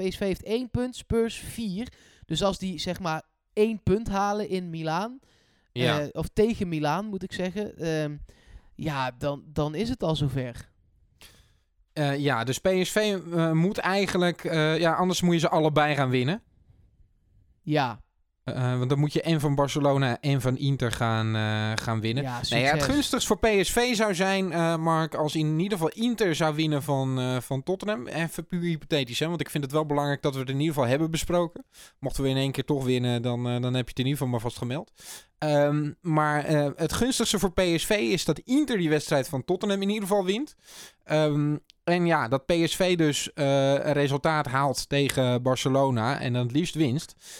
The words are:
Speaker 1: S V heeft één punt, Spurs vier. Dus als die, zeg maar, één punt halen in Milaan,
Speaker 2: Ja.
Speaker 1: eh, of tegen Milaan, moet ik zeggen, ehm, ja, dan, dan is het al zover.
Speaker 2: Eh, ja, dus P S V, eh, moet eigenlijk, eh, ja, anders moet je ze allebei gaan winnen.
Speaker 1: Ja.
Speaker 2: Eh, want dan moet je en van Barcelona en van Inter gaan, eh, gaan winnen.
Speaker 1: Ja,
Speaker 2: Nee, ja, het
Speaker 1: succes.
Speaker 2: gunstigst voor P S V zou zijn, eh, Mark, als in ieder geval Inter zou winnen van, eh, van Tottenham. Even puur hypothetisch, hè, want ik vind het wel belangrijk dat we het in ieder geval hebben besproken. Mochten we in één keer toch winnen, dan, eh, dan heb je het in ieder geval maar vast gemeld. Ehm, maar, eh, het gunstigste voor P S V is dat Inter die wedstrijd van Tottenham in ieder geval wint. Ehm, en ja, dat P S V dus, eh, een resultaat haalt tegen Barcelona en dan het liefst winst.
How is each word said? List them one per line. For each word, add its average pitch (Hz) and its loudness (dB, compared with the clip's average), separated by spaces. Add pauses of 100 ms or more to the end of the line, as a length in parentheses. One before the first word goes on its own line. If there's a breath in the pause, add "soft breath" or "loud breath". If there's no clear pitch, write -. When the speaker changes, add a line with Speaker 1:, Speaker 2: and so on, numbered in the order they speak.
Speaker 1:
S - -6
V - -18
heeft 190 -2
één 240 -2
punt, 247 -2
Spurs 226 -2
vier. 220 -8 (380 soft breath)
Dus 160 -2
als 196 0
die, 185 -6
zeg 175 -6
maar, 160 -4 (300)
één 214 2
punt 214 2
halen 202 -2
in 180 -4
Milaan, 165 -4 (520 soft breath)
Speaker 2:
Ja. 123 2
Speaker 1:
eh, 147 -4
of - -4
tegen 214 2
Milaan, 160 0
moet 190 -6
ik 185 -12
zeggen, 185 -6
ehm, 156 -2 (600 soft breath)
ja, 135 -4
dan, 143 -4
dan 151 -4
is 226 -2
het 254 -4
al 160 0
zover. 127 -4 (1200 soft breath)
Speaker 2:
Eh, 143 0
ja, 135 0
dus 127 -2
P - 0 (140)
S 175 -2
V, - -8 (380)
eh, 165 2
moet 165 2
eigenlijk, 180 0
eh, 156 2
ja, 165 4
anders 180 2
moet 175 4
je 165 4
ze 165 2
allebei 151 4
gaan 135 2
winnen. 131 0 (1200)
Speaker 1:
Ja. 139 0 (400)
Speaker 2:
Eh, 127 -2
want 123 0
dan 143 2
moet 147 0
je 160 0
en 160 0
van 147 0
Barcelona 139 2
en 139 2
van 127 0
Inter 135 0
gaan, 113 0
eh, 107 -2
gaan 113 -2
winnen. 117 -2
Speaker 1:
Ja, 123 -6 (100)
Speaker 2:
Nee, 117 2
ja, 131 2
het 147 4
Speaker 1:
succes. 147 0
Speaker 2:
gunstigst 277 0
voor 214 2
P - 2 (160)
S 170 0
V 240 2
zou 208 0
zijn, 190 0
eh, 165 2
Mark, 160 0
als 151 0
in 156 2
ieder 202 0
geval 160 0
Inter 214 0
zou 156 2
winnen 151 0
van, 135 0
eh, 127 0
van 135 -4
Tottenham. 208 -4
Even 160 -6
puur 175 -4
hypothetisch, 147 -2
hè, 156 0
want 170 -4
ik - -4
vind 151 -4
het 135 -8
wel 156 2
belangrijk 143 0
dat 143 0
we 135 -6
het 127 -4
in 135 -2
ieder 156 0
geval 135 2
hebben 160 2
besproken. 170 -2 (340 loud breath)
Mochten 143 -4
we 135 2
in 135 0
één 135 0
keer 131 -4
toch 139 0
winnen, 123 2
dan, 120 -2
eh, 123 -2
dan 123 -2
heb 127 0
je - -12
het - -6
in 127 0
ieder 135 0
geval 143 -2
maar 123 -2
vast 117 -6
gemeld. 131 -6 (460 loud breath)
Ehm, 147 2 (100)
maar, 151 2
eh, 147 2
het 160 -2
gunstigste 233 0
voor 180 0
P - 0 (160)
S 156 -2
V - -6
is 214 0
dat 156 0
Inter 262 0
die 170 2
wedstrijd 147 2
van 131 -4
Tottenham 196 0
in 196 0
ieder 208 -2
geval 196 2
wint. 220 -2 (480 loud breath)
Ehm, 151 2 (260)
en 175 2
ja, 156 2
dat 127 0
P - -2 (140)
S - -2
V 185 2
dus, 151 0
eh, 139 2
een 143 0
resultaat 143 0
haalt 131 -2
tegen 127 0
Barcelona 131 0
en 123 -4
dan 123 0
het 120 -4
liefst 165 0
winst. 151 -2 (240 loud breath)